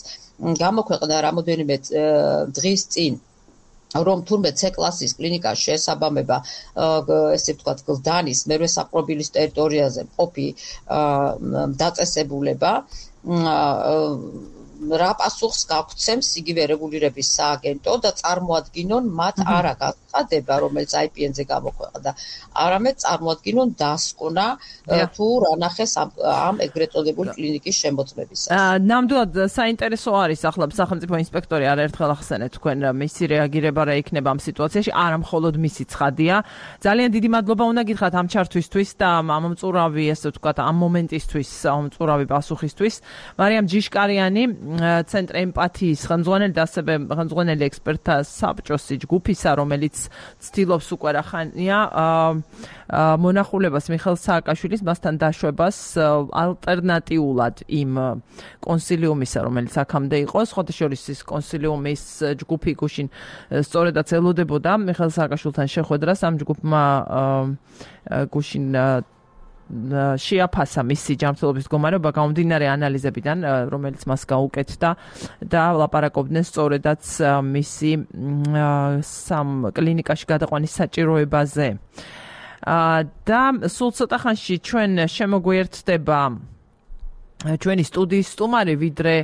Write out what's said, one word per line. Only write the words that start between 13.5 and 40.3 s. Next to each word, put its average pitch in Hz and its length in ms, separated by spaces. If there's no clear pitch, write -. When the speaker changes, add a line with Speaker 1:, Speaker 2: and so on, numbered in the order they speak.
Speaker 1:
რა 160 340
პასუხს - 540
გაგცემს - 680
იგივე 165 300
რეგულირების 151 640
სააგენტო 143 640
და 233 160
წარმოადგინონ 180 960
მათ 175 280
Speaker 2:
მჰმ. 180 140
Speaker 1:
არა 170 260
განცხადება, 139 840
რომელიც 147 360
აი 151 160
პი - 140
ენ-ზე 139 200
გამოქვეყნდა, 135 680
არამედ 196 440
წარმოადგინონ 165 760
დასკვნა, 160 760
ა, 262 100
Speaker 2:
დიახ. 170 240
Speaker 1:
თუ 208 260
რა 196 200
ნახეს 175 380
ამ, 156 160
ამ 151 360
ეგრეთ 160 340
წოდებული 156 360
Speaker 2:
და - 80
Speaker 1:
კლინიკის 147 400
შემოწმებისას. - 720
Speaker 2:
ა, 185 120
ნამდვილად 233 560
საინტერესო 226 640
არის, 180 300
ახლა 165 260
სახელმწიფო 175 480
ინსპექტორი 160 520
არაერთხელ 147 440
ახსენეთ 127 420
თქვენ, 139 240
რა 139 160
მისი 143 320
რეაგირება 151 580
რა 147 120
იქნება 143 340
ამ 139 100
სიტუაციაში, 202 520
არა 165 280
მხოლოდ 160 360
მისი 156 300
ცხადია. 151 500
ძალიან 233 360
დიდი 220 180
მადლობა 226 360
უნდა 233 180
გითხრათ 208 320
ამ 180 120
ჩართვისთვის 190 640
და 196 240
ამ, 160 120
ამ 156 200
მწურავი, 170 580
ესე 151 220
ვთქვათ, 147 320